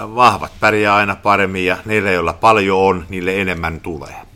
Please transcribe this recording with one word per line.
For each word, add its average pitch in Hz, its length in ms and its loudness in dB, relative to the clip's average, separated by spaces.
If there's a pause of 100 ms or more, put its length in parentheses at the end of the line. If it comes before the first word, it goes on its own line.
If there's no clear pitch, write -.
(140)
vahvat 113 460 2
pärjää 107 340 2
aina 101 220 0
paremmin 95 500 0
ja 90 180 0
niille, 104 280 0
joilla 85 200 0
paljon 98 460 2
on, 95 300 0
niille 92 320 -4
enemmän 82 400 -4
tulee. 71 340 -12 (220)